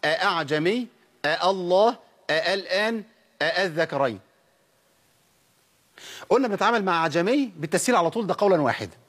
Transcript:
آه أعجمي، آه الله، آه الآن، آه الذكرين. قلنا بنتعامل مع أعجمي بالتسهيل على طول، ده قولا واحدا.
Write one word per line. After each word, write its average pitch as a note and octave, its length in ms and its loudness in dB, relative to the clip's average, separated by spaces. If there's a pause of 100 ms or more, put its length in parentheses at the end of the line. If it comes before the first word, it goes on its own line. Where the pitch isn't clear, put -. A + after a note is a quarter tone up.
آه D#3 200 0
أعجمي، F3 640 0 (380)
آه E3 240 0
الله، F#3+ 480 2 (320)
آه D#3+ 240 0
الآن، G3+ 500 -2 (380)
آه E3+ 240 0
الذكرين. D3 540 -2 (2000)
قلنا B3+ 180 4
بنتعامل G#3 360 0
مع F3 180 0
أعجمي F#3 560 0
بالتسهيل E3+ 380 0
على E3+ 140 4
طول، G#3+ 180 -4
ده F3 100 0
قولا F#3+ 240 4
واحدا. A2+ 360 -2 (120)